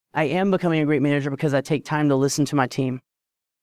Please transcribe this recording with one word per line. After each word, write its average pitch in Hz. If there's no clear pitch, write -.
I 156
am 185
becoming 175
a 151
great 147
manager 143
because 139
I 139
take 147
time 151
to 139
listen 139
to 147
my 131
team. 127